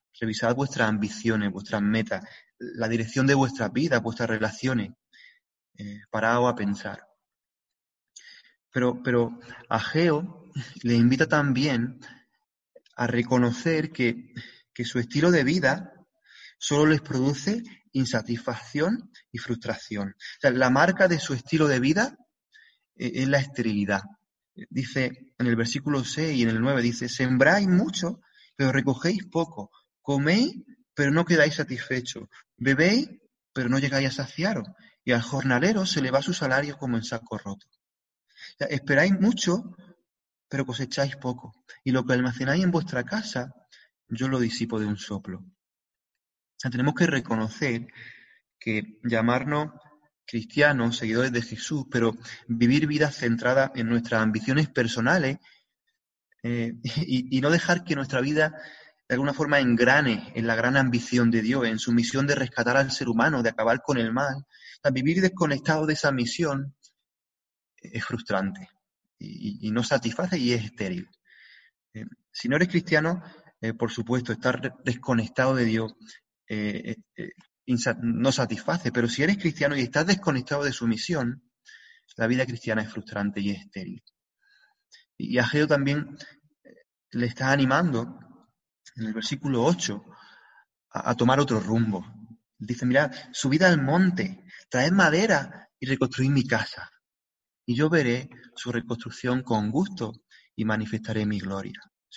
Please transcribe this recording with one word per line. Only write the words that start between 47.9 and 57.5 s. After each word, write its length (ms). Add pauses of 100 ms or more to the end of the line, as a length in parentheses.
que 440
llamarnos 680 (540)
cristianos, 720
seguidores 340
de 100
Jesús, 500
pero 240 (320)
vivir 400
vidas 300
centradas 580
en 120
nuestras 340
ambiciones 480
personales, 680 (1080)
eh, 300 (100)
<laughs> 120
y, 420
y 40
no 80
dejar 340